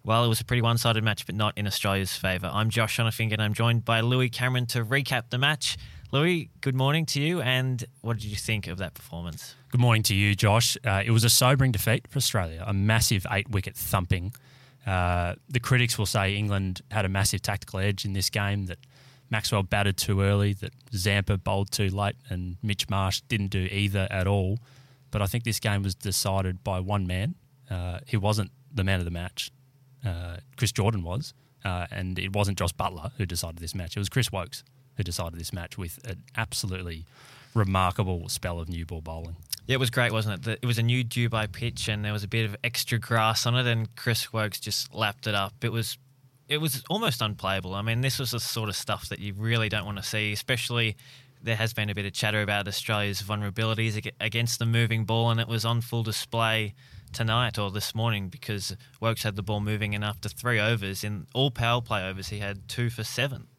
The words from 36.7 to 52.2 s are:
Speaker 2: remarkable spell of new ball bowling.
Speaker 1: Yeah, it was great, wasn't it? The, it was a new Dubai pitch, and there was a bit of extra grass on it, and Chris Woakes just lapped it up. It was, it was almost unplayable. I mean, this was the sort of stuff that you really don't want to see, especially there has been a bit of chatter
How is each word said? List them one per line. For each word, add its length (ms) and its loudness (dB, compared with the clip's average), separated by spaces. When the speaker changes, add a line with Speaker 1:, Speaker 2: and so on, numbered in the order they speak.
Speaker 2:
remarkable 760 2
spell 300 -4
of 80 -6
new 180 -6
ball 160 -8
bowling. 340 -10
Speaker 1:
Yeah, 80 2
it 40 0
was 120 2
great, 200 2
wasn't 280 0
it? 40 -12
The, 100 -2
it 120 -6
was 140 2
a 40 2
new 200 2
Dubai 480 0
pitch, 360 -4
and 160 -2
there 100 -2
was 100 -4
a 40 -8
bit 180 0
of 180 -6
extra 340 0
grass 480 2
on 100 4
it, 120 2
and 280 0
Chris 380 -2
Woakes 260 -2
just 360 -6
lapped 320 -2
it 80 0
up. 260 0
It 100 0
was, 260 -4
it 120 0
was 300 -2
almost 320 0
unplayable. 540 -2
I 60 -4
mean, 200 0
this 180 0
was 120 -4
the 80 -4
sort 300 -4
of 60 -6
stuff 340 -4
that 100 -8
you 160 -8
really 340 0
don't 160 -4
want 120 -6
to 60 -10
see, 300 -2
especially 600 -2
there 140 -2
has 180 -2
been 160 -2
a 60 -4
bit 100 -4
of 80 -8
chatter 280 0